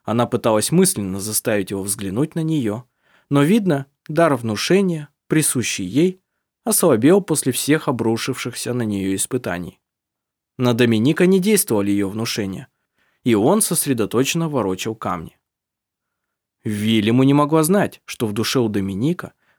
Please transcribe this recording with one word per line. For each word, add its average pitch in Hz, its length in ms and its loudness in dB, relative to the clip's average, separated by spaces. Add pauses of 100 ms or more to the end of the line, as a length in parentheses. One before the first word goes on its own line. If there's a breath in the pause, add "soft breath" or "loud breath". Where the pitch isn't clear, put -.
Она 117 220 0
пыталась 110 440 2
мысленно 101 500 0
заставить 107 520 -4
его 98 100 -6
взглянуть 107 540 -4
на 165 60 -4
нее, 123 420 -2 (440)
но, 143 140 4
видно, 175 440 2 (220)
дар 156 280 2
внушения, 151 720 -2 (180)
присущий 139 580 -2
ей, 156 380 0 (420)
ослабел 170 560 4
после 147 320 -2
всех 151 360 -2
обрушившихся 120 840 -4
на 123 100 -2
нее 98 320 -2
испытаний. 92 680 -6 (760)
На 123 160 2
Доминика 120 540 2
не 185 140 4
действовали 120 500 0
ее 101 180 0
внушения, 107 600 -6 (560)
и 120 100 4
он 151 280 4
сосредоточенно 139 840 -2
ворочал 110 460 -4
камни. 87 420 -8 (1300)
Вильяму 110 640 2
не 139 100 4
могла 147 300 2
знать, 175 400 0
что - 220 -6
в 104 60 -4
душе 113 280 -2
у 117 80 2
Доминика – 101 640 -4 (260)